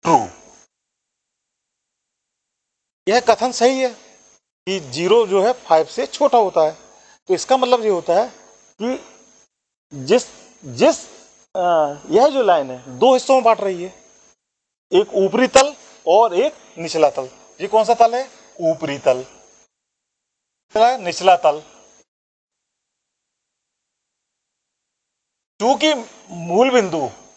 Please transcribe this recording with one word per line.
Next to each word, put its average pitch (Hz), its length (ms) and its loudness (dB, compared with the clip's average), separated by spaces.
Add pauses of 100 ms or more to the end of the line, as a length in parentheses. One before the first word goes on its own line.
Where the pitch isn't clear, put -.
true। - 220 0 (2750)
यह 220 120 2 (100)
कथन 233 220 0
सही 262 280 0
है 254 100 -2 (800)
कि 190 120 -6 (120)
ज़ीरो 190 360 2
जो 190 160 0
है 240 80 0 (100)
फ़ाइव 160 240 0
से 247 220 -8
छोटा 285 300 0
होता 175 280 0
है। 156 100 -6 (540)
तो 185 40 2
इसका 254 240 -2
मतलब 247 260 0
ये 220 60 -2
होता 170 260 -2
है 220 120 0 (540)
कि 247 160 -6 (960)
जिस, 147 320 0 (380)
जिस, 160 400 0 (520)
अ, 190 60 -4 (500)
यह 233 220 4
जो 269 100 -2
line 156 280 0
है 127 280 -16
दो 254 140 4
हिस्सों 262 220 2
में 254 80 2
बांट 226 180 2
रही 185 220 -6
है, 185 60 -12 (1000)
एक 381 240 2
ऊपरी 208 320 0
तल 277 280 4 (300)
और 196 300 2
एक 269 180 0 (240)
निचला 160 320 0
तल। 131 200 -8 (300)
ये 185 80 -10
कौन 220 180 0
सा 233 100 0
तल 233 200 2
है, 262 120 -6 (340)
ऊपरी 160 380 -4
तल, 127 260 -2 (1700)
निचला 180 380 2
तल। 151 240 0 (4000)
चूंकि 277 340 0 (540)
मूल 226 240 0
बिंदु 170 360 -2 (300)